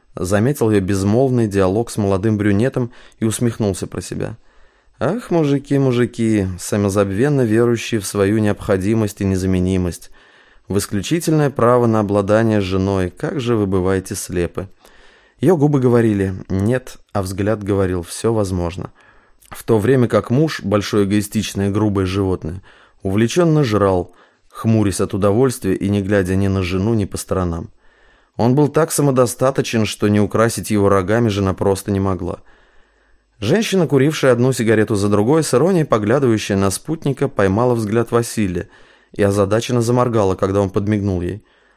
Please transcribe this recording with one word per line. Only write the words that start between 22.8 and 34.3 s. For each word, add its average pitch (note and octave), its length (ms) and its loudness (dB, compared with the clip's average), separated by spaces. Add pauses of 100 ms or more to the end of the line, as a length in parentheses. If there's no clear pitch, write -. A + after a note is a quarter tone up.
увлеченно D3 600 2
жрал, G2 500 2 (360)
хмурясь G#2+ 520 0
от F#2 120 -4
удовольствия G#2 640 0
и G2 140 -2
не G2+ 120 0
глядя F#2+ 340 0
ни G2 120 0
на F#2+ 140 0
жену, F#2 320 -2
ни G#2 120 0
по - 120 -10
сторонам. F2+ 520 -4 (640)
Он A#2+ 180 2
был D3 140 4
так D#3 240 0
самодостаточен, B2+ 920 0
что G#2 240 -2
не G#2 100 4
украсить G#2 520 0
его G2+ 180 2
рогами G2+ 400 2
жена G2 240 0
просто G2 380 -2
не G2 100 0
могла. F#2 400 -4 (960)
Женщина, F3 480 0
курившая C#3 460 2